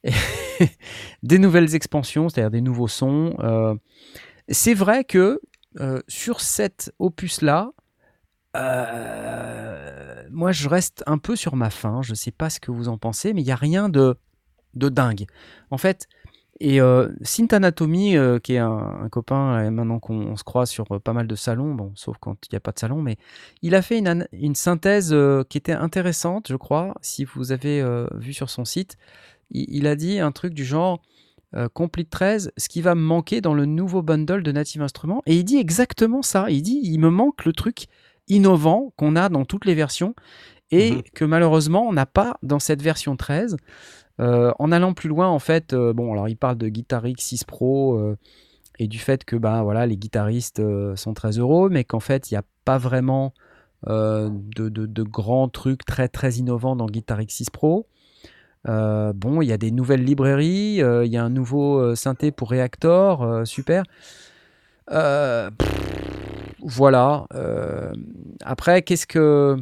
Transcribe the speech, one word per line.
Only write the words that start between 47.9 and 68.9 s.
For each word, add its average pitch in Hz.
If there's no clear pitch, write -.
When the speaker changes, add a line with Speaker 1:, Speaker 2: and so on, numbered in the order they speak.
Speaker 1:
euh, 107
et 113
du 110
fait 131
que, -
bah, 113
voilà, 110
les 107
guitaristes, 107
euh, 101
sont 107
très 110
heureux, 165
mais 151
qu'en -
fait, 135
il 107
y -
a 101
pas 131
vraiment, 131
euh, 107
de, 110
de, 110
de 110
grands 117
trucs -
très, 127
très 131
innovants 123
dans 117
Guitar 110
Rig 107
six -
Pro. 165
Euh, 107
bon, 123
il 143
y 113
a 107
des 110
nouvelles 127
librairies, 147
euh, 120
il 117
y 120
a 117
un 117
nouveau, 135
euh, 120
synthé 135
pour 117
Reaktor, 160
euh, 113
super. 160
Euh, 139
pff, 67
voilà. 135
Euh, -
après, 175
qu'est-ce -